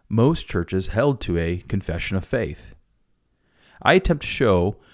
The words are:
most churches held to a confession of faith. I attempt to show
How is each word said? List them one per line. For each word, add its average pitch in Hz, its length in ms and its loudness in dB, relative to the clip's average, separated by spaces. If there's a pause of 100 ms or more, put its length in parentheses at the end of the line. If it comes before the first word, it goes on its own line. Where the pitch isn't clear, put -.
most 127 380 2
churches 95 420 -4
held 127 320 0
to 85 160 -2
a 85 200 -2 (120)
confession 95 480 -4
of 90 80 -4
faith. - 500 -6 (1080)
I 143 100 6
attempt 175 300 2
to - 40 -8
show 98 500 2 (160)